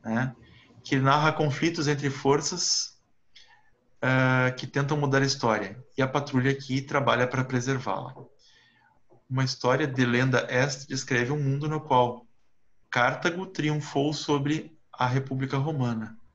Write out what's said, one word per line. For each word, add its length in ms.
né, 320
que 140
narra 340
conflitos 560
entre 220
forças, 920
ah, 560
que 80
tentam 320
mudar 240
a 40
história, 600
e 60
a 60
patrulha 480
que 260
trabalha 460
para 160
preservá-la. 720
Uma 140
história 420
de 200
lenda 440
est 380
descreve 440
um 80
mundo 300
no 100
qual 460
Cartago 560
triunfou 680
sobre 640
a 140
República 520
Romana. 600